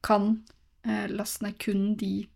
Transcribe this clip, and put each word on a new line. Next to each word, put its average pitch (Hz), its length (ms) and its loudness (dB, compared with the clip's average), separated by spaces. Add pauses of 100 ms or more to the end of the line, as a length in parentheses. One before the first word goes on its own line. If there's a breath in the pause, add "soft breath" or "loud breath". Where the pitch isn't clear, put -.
kan, 214 400 4 (420)
eh, 214 240 -2
laste 208 320 -6
ned 202 160 -6
kun 202 380 0
de 196 400 -2